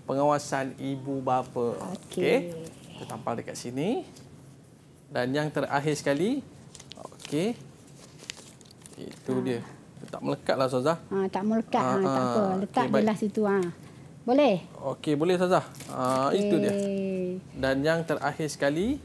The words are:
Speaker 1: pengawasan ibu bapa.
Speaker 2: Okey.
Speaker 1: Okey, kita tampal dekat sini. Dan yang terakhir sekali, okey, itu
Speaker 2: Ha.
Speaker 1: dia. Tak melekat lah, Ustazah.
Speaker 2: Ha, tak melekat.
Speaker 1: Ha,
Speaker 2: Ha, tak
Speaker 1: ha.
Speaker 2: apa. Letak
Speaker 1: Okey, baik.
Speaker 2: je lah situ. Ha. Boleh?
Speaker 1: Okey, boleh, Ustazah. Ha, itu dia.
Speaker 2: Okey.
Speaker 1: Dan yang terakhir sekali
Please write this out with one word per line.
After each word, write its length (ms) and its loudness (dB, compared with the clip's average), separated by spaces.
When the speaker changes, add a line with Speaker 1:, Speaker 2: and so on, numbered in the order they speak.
Speaker 1:
pengawasan 720 0
ibu 440 -4
bapa. 600 0
Speaker 2:
Okey. 160 -16
Speaker 1:
Okey, 220 4
kita 120 -12
tampal 300 -6
dekat 200 -10
sini. 480 -2
Dan 240 -2
yang 160 0
terakhir 440 0
sekali, 480 0
okey, 380 -2
itu 380 -8
Speaker 2:
Ha. 80 0
Speaker 1:
dia. 180 -2
Tak 160 -10
melekat 340 0
lah, 140 2
Ustazah. 280 2
Speaker 2:
Ha, 80 0
tak 160 -2
melekat. 380 2
Speaker 1:
Ha, 100 2
Speaker 2:
Ha, 80 4
tak 140 4
Speaker 1:
ha. 100 2
Speaker 2:
apa. 180 2
Letak 180 -2
Speaker 1:
Okey, 80 2
baik. 140 4
Speaker 2:
je 80 4
lah 80 0
situ. 260 -2
Ha. 140 4
Boleh? 320 6
Speaker 1:
Okey, 220 0
boleh, 200 4
Ustazah. 300 4
Ha, 140 -2
itu 240 4
dia. 160 4
Speaker 2:
Okey. 680 -2
Speaker 1:
Dan 300 2
yang 240 4
terakhir 420 -2
sekali 580 0